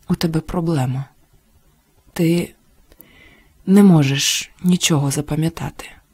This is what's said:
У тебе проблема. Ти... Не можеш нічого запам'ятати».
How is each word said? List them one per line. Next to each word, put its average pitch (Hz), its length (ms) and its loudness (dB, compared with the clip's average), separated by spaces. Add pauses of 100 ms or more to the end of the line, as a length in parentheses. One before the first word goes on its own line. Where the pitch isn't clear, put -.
У 180 60 0
тебе 160 260 -2
проблема. 139 640 -4 (1080)
Ти... 170 420 -2 (1160)
Не 196 140 6
можеш 143 680 2 (120)
нічого 170 480 0
запам'ятати». 151 760 -6 (280)